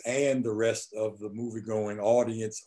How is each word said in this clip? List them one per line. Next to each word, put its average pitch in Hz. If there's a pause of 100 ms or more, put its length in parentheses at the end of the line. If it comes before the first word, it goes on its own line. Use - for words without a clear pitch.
and 131
the 113
rest 110
of 107
the 104
movie-going 107
audience," 113